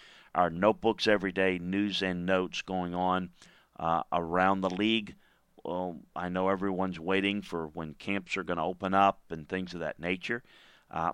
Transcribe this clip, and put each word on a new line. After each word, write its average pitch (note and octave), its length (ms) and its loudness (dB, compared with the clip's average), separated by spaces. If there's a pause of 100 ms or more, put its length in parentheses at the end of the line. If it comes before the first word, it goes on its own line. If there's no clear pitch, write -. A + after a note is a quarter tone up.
(340)
Our F2 140 4
notebooks G#2 580 2
every G2 240 4
day, F#2 280 2
news F#2+ 420 -2
and F2+ 240 -2
notes F#2 380 0
going F2+ 320 -4
on, F#2 340 0 (500)
uh, E2 320 0
around F#2 520 2
the F#2 80 2
league. G#2 440 0 (480)
Well, F2+ 360 -6 (160)
I F2+ 160 -4
know F#2 180 2
everyone's F#2 500 0
waiting G2 440 2
for E2 240 -4
when D#2 260 -8
camps G2 460 -6
are F#2 40 0
gonna E2 240 -2
open F#2 280 -2
up G2 340 6
and D#2+ 180 -8
things F#2 280 -6
of E2+ 60 -8
that D2+ 200 -6
nature, F#2 420 -4 (480)
uh, E2 240 -2